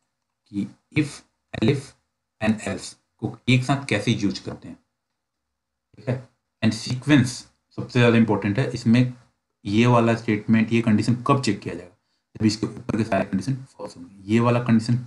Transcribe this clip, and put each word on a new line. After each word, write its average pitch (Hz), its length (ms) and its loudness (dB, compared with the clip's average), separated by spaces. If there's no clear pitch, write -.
कि 101 140 -4
if, 147 220 -4
elif - 360 0
and 107 280 -2
else - 240 -10
को - 140 -6
एक 127 160 4
साथ 139 220 -2
कैसे 104 240 -2
यूज़ 98 340 -2
करते - 240 -14
हैं, - 100 -18
ठीक - 120 -16
है। - 200 -6
And 110 120 2
सीक्वेंस 131 560 0
सबसे 127 200 -4
ज़्यादा 117 180 6
इंपॉर्टेंट 110 420 2
है, 135 120 -2
इसमें 123 420 2
ये 107 220 2
वाला 117 280 4
स्टेटमेंट, 110 580 0
ये 117 100 4
कंडीशन 107 320 2
कब 131 160 2
चेक 98 180 -2
किया 90 140 -10
जाएगा। 87 220 -16
जब 110 80 2
इसके - 200 0
ऊपर - 300 -8
के 107 80 0
सारे 98 200 -2
कंडीशन 135 300 -4
फॉल्स - 420 -16
होंगे। 87 260 -20
ये 107 180 2
वाला 120 240 0
कंडीशन 117 420 2